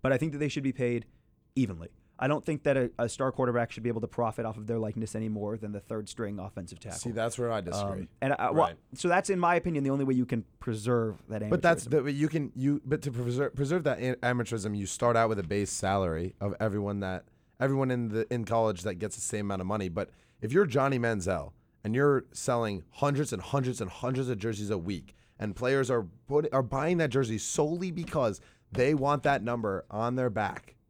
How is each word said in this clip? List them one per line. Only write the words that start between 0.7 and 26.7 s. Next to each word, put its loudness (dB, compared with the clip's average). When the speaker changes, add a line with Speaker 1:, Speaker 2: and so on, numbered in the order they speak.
Speaker 1:
paid 0
evenly. 0
I 0
don't 0
think -2
that 4
a, 2
a 0
star -2
quarterback 0
should -12
be 0
able -2
to -6
profit -2
off -6
of -10
their -2
likeness -4
any -4
more -4
than -8
the -8
third -8
string -6
offensive -12
tackle. -10
Speaker 2:
See, -6
that's -2
where 0
I -2
disagree. -4
Speaker 1:
Um, -10
and 0
I, 0
well, 4
Speaker 3:
Right. -4
Speaker 1:
so -2
that's, 4
in 2
my 4
opinion, 0
the 2
only 2
way 2
you 2
can -2
preserve 0
that -4
amateurism. -2
Speaker 2:
But 4
that's 4
the, 4
you 2
can, -2
you, 2
but 0
to -4
preserve, -2
preserve 0
that 2
a-, 0
amateurism, 0
you -2
start 2
out 6
with 0
a -2
base 0
salary 0
of -2
everyone -2
that, -6
everyone 2
in 0
the, -2
in -2
college 2
that -2
gets -6
the -10
same -4
amount -2
of -2
money. 0
But -4
if -4
you're 6
Johnny 2
Manziel 0
and -2
you're 4
selling -2
hundreds 0
and -4
hundreds -2
and -4
hundreds -2
of -2
jerseys -4
a 0
week, -6
and -4
players 2
are 2
put, 2
are 4
buying 0